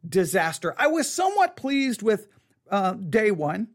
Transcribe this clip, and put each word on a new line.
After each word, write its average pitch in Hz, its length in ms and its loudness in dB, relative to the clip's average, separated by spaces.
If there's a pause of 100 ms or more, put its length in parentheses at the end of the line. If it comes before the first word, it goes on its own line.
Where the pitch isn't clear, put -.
disaster. 165 680 0
I 294 120 2
was 311 200 0
somewhat 381 460 0
pleased 269 480 -2
with, 208 240 0 (420)
uh, 190 260 0
day 208 360 0
one. 170 440 -2